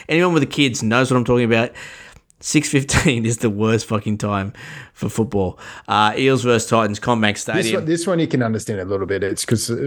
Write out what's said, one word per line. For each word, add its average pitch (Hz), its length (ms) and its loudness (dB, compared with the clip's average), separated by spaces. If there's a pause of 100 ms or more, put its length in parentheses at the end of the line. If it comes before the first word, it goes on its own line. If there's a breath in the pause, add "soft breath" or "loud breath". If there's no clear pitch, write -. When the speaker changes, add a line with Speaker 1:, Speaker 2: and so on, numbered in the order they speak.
Speaker 1:
anyone 175 240 4
with 156 100 4
the - 40 2
kids 135 360 0
knows 120 280 2
what 127 80 4
I'm 120 60 2
talking 123 200 2
about. 117 280 2 (680 loud breath)
Six - 280 0
fifteen 135 580 2
<laughs> - 0 -
is 113 120 -2
the 120 100 0
worst 110 380 0
fucking 104 320 -2
time 101 340 -4 (400 loud breath)
for - 160 -8
football. 101 500 -2 (300 loud breath)
Uh, 107 300 4
Eels 131 260 2
versus 117 240 2
Titans, 107 320 0
CommBank 110 320 2
Speaker 2:
This - 100 -8
Speaker 1:
Stadium. 110 340 -2
Speaker 2:
one, 170 100 -2
this 165 200 -2
one 180 120 0
you 160 100 0
can 131 140 0
understand 110 360 -2
a 90 60 -6
little 98 220 -2
bit. 95 180 -2
It's 92 220 -4
'cause, 113 240 -2 (160)